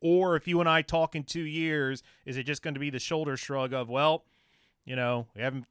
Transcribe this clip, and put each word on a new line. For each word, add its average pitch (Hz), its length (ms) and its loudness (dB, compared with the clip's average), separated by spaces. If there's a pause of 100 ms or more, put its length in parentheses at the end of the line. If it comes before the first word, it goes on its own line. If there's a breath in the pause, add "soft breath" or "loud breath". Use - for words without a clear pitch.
Or 175 340 4
if 156 140 -2
you 175 100 2
and 170 100 4
I 160 140 4
talk 160 320 0
in 151 80 -4
two 165 220 -6
years, 151 580 -2 (220 soft breath)
is 127 120 -8
it 131 60 -6
just 139 200 -6
gonna 143 180 -6
be 143 100 -4
the 131 80 -6
shoulder 151 380 -2
shrug 131 360 -4
of, 127 160 -4
"Well, 147 360 2 (600)
you 127 120 -8
know, 120 300 0 (100)
we 107 60 -6
haven't, 131 280 -4